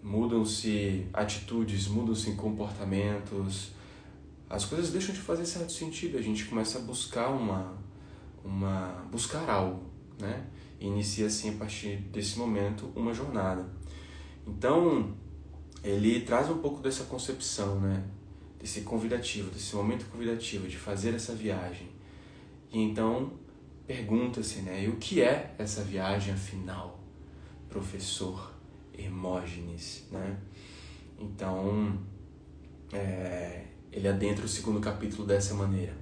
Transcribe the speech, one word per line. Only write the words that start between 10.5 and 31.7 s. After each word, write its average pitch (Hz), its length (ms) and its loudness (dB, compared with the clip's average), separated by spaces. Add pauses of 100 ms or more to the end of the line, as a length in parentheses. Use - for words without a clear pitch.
E 101 80 -2
inicia 104 400 2
assim, 107 240 0
a - 80 -2
partir 104 380 -4 (140)
desse 101 280 -2
momento, 104 560 2
uma 117 180 2
jornada. 95 560 0 (800)
Então, 127 640 6 (720)
ele 107 380 6
traz 123 280 4
um 165 80 2
pouco 143 240 0
dessa 135 220 0
concepção, 101 760 0
né? 95 240 4 (560)
Desse 107 220 -4
convidativo, 110 680 0
desse 104 240 -6
momento 107 360 2
convidativo 113 560 -2
de - 80 -6
fazer 104 380 0
essa 117 200 -2
viagem. 92 540 -2 (840)
E 110 80 4
então, 113 500 4 (540)
pergunta-se, 110 760 2
né? 95 200 -2
"E 107 60 4
o 107 80 0
que 170 240 4
é - 360 6
essa 104 260 -2
viagem, 98 500 2
afinal, 95 680 -4 (720)
professor 95 840 -4 (440)
Hermógenes?", 87 1120 -4
né? 95 260 -4 (800)
Então, 101 800 2 (920)